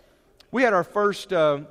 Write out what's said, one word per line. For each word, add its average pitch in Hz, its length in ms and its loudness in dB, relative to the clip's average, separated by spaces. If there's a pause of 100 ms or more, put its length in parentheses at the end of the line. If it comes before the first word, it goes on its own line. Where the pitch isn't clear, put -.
(520)
We 233 100 -2
had 233 120 4
our 175 100 2
first, 202 500 -4
uh, 151 380 0